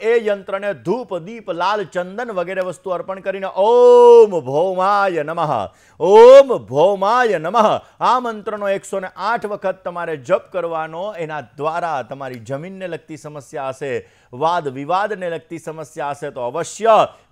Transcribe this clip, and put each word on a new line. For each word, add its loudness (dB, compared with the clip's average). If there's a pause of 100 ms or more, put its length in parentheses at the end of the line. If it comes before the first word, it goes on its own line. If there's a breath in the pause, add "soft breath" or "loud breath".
એ 0 (100)
યંત્રને -6 (160)
ધૂપ, -6
દીપ, -14
લાલ -2
ચંદન -8
વગેરે -6
વસ્તુ -8
અર્પણ -10
કરીને -8 (140)
"ઓમ 8 (140)
ભૌમાય -2
નમઃ, -4 (460 soft breath)
ઓમ 10 (120)
ભૌમાય 0
નમઃ" 0 (320 loud breath)
આ 0
મંત્રનો -8
એકસો -6
ને -10
આઠ -6
વખત -8
તમારે -8
જપ -4
કરવાનો. -8 (120)
એના -10 (140)
દ્વારા -4
તમારી -14
જમીનને -12
લગતી -14
સમસ્યા -12
હશે, -8 (400 soft breath)
વાદ -2
વિવાદને -6
લગતી -12
સમસ્યા -10
હશે -10
તો -12
અવશ્ય 0 (340 loud breath)